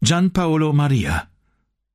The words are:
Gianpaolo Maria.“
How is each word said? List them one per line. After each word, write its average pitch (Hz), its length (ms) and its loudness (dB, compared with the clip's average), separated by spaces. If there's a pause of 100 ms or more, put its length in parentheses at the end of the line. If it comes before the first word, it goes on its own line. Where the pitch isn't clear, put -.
Gianpaolo 165 720 0
Maria.“ 131 540 0 (680)